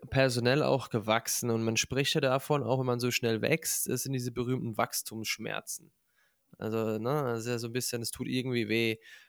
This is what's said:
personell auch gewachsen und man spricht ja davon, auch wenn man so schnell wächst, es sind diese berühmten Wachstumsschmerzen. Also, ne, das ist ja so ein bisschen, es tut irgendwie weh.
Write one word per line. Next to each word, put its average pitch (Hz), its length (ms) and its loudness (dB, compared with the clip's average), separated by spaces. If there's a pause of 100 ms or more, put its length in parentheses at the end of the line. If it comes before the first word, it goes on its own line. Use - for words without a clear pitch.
personell 131 540 4
auch 135 260 2
gewachsen 113 600 0
und 113 120 2
man 113 140 0
spricht 135 380 0
ja 156 80 2
davon, 135 400 2
auch 127 160 2
wenn 127 80 0
man 120 140 0
so 123 100 2
schnell 113 320 0
wächst, - 440 0
es - 180 -2
sind 135 100 -4
diese 123 180 -4
berühmten 120 460 -2
Wachstumsschmerzen. - 1120 -6 (640)
Also, 110 420 -2
ne, 135 240 0
das 117 180 -2
ist 113 80 -6
ja 120 100 -2
so 117 80 -4
ein 117 80 -8
bisschen, 123 260 -4
es 117 120 -4
tut - 160 -6
irgendwie 120 420 0
weh. 113 260 2 (320)